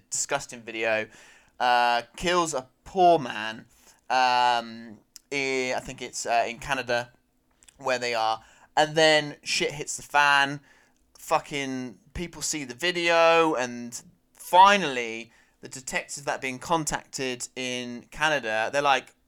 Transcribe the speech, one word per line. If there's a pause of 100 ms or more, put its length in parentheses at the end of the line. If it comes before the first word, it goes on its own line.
disgusting
video, (520)
uh, (120)
kills
a (180)
poor
man. (440)
Um, (340)
i-,
I
think
it's,
uh,
in
Canada (680)
where
they
are. (340)
And
then
shit
hits
the
fan. (600)
Fucking (140)
people
see
the
video,
and (320)
finally (300)
the
detectives
that
have
been
contacted
in
Canada,
they're
like, (140)